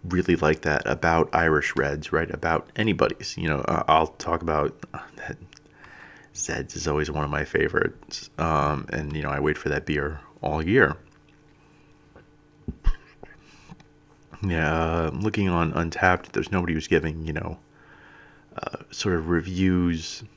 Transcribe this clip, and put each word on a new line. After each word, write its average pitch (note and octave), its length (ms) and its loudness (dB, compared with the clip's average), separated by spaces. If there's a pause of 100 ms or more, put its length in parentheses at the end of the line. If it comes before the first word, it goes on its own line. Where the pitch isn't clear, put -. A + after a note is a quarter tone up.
really F2+ 320 4
like D#2 260 4
that D2+ 240 0
about D#2+ 480 2
Irish D#2+ 420 2
Reds, C#2+ 380 -2
right? D#2+ 180 0
About D#2+ 440 -2
anybody's. - 640 0
You F2 120 -2
know, C#2+ 180 0
I, D#2+ 200 2
I'll D#2 200 6
talk - 340 -4
about, D#2 360 0 (160)
uh, - 60 -12 (180)
that - 200 -10 (1000)
Zed's - 400 -6
is E2 120 -6
always D2+ 220 0
one D2+ 140 -2
of D2 80 -2
my D2 120 0
favorites. - 960 -2
Um, D2+ 560 0
and, D2 220 -4
you D2+ 80 -4
know, D2 60 -4
I C#2+ 100 -2
wait D2+ 180 0
for - 120 -4
that D2 160 -2
beer D2 340 -4 (220)
all D#2 220 -2
year. A2 340 2 (3500)
Yeah, D#2+ 640 0
uh, - 60 0
looking G2+ 360 0
on E2+ 240 2
Untappd, E2+ 600 2
there's - 180 -2
nobody F2 240 0
who's D#2 120 -4
giving, D#2+ 380 2
you D#2+ 80 -4
know, D#2+ 240 -6 (1040)
uh, - 160 -10 (140)
sort F#2 240 -2
of D#2+ 140 -2
reviews F2+ 920 2 (140)